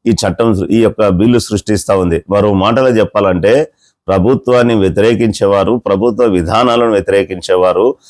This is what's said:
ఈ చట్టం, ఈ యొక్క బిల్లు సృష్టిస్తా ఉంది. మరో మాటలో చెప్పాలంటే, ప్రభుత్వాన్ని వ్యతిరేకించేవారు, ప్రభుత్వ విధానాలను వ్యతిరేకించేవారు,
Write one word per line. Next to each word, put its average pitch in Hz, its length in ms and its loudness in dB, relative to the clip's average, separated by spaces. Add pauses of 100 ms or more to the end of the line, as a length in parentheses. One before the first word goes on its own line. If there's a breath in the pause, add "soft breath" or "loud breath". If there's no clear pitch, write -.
ఈ 117 80 2
చట్టం, 101 360 -2 (220)
ఈ 113 80 2
యొక్క 110 300 0
బిల్లు 110 300 2
సృష్టిస్తా 104 560 -4
ఉంది. 87 240 -2 (100)
మరో 101 240 0
మాటలో 113 360 0
చెప్పాలంటే, 101 640 0 (540)
ప్రభుత్వాన్ని 120 680 0
వ్యతిరేకించేవారు, 101 1040 0
ప్రభుత్వ 107 480 -2
విధానాలను 113 640 0
వ్యతిరేకించేవారు, 92 920 0 (240 soft breath)